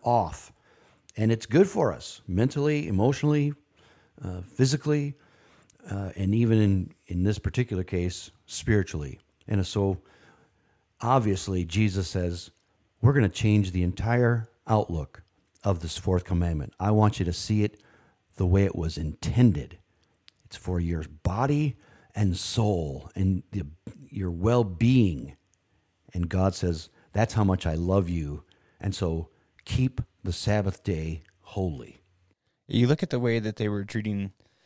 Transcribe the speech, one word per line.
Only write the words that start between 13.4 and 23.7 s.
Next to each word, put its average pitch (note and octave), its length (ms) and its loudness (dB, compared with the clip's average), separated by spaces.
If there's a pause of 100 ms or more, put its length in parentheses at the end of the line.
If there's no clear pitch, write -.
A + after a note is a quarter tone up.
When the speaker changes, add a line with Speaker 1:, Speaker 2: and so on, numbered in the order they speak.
Speaker 1:
the F2+ 120 0
entire A2+ 640 0 (180)
outlook F2+ 560 -2 (400)
of F#2+ 180 0
this E2 160 -8
fourth F#2 280 0
commandment. E2+ 560 -2
I G2 100 0
want G#2+ 280 4
you F#2 60 -2
to E2+ 80 0
see G#2 300 -2
it - 180 -4 (560)
the F#2+ 100 0
way F#2+ 180 6
it G2 120 -2
was D#2+ 220 -4
intended. D#2+ 800 2 (640)
It's - 120 -20
for F2+ 240 -4
your E2+ 240 -2 (180)
body C#3 540 0 (380)
and G2 220 2
soul E2 800 -2
and F#2+ 280 0 (100)
the, F2+ 140 -6 (440)